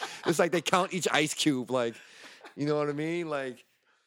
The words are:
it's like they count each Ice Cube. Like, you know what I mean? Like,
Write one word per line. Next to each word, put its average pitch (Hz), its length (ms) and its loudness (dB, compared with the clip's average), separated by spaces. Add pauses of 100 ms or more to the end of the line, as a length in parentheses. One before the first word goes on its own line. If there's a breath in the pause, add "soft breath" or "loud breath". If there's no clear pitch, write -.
(240 loud breath)
it's 160 140 0
like 175 140 4
they 175 80 2
count 180 340 2
each 180 160 0
Ice 147 240 2
Cube. 127 380 0
Like, 120 240 0 (580 loud breath)
you 143 120 -4
know 151 100 2
what 147 120 0
I 147 40 -2
mean? 160 360 -2
Like, 135 360 -6 (420)